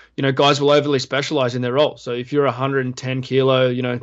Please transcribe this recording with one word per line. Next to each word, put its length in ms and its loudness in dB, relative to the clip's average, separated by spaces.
you 60 -4
know, 100 2
guys 280 4
will 100 2
overly 280 4
specialize 560 -2
in 80 -4
their 120 -4
role. 240 2
So 140 -10
if 200 -8
you're 140 2
a 60 2
hundred 340 -2
and 100 -8
ten 260 -6
kilo, 460 2
you 140 -2
know, 200 -4